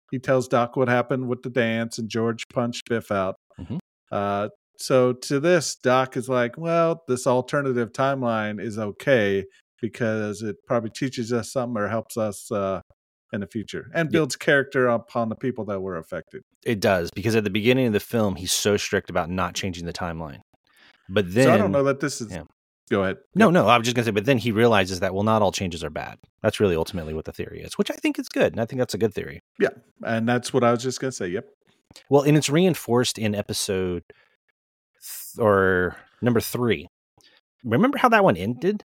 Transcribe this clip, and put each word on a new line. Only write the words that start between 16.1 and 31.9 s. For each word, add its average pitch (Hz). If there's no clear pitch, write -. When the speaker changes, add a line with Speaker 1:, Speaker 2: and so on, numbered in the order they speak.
Speaker 2:
It 113
does, 92
because 107
at 107
the 104
beginning 120
of 110
the 101
film, 107
he's 87
so -
strict -
about 87
not 90
changing 87
the 85
timeline. 80
But 92
then 123
Speaker 1:
So 160
I 190
don't 202
know 143
that 139
this 147
is 110
Speaker 2:
Yeah. 85
Speaker 1:
Go 104
ahead. 95
Speaker 2:
No, 208
Speaker 1:
Yep. 165
Speaker 2:
no, 147
I 120
was 113
just 120
gonna 120
say, 117
but 101
then 131
he 113
realizes 101
that, 90
well, 98
not 110
all 92
changes 82
are 78
bad. 71
That's -
really 98
ultimately 80
what 78
the -
theory 82
is, -
which 202
I 302
think 302
is 269
good, 170
and -
I 117
think 131
that's 127
a 107
good 104
theory. 80
Speaker 1:
Yeah, 202
and 113
that's 120
what 120
I 117
was 120
just 127
gonna 135
say, 101
yep. 98